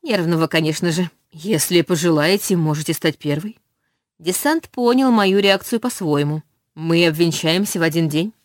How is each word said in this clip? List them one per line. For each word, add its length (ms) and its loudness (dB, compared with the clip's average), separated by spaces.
нервного, 440 0
конечно 440 -2
же. 180 -2
"Если 500 0
пожелаете, 720 0
можете 380 -2
стать 240 -2
первой". 400 -6
Десант 520 -2
понял 420 2
мою 280 4
реакцию 400 0
по-своему. 640 -2
"Мы 340 2
обвенчаемся 720 0
в 40 2
один 260 0
день?" 240 -4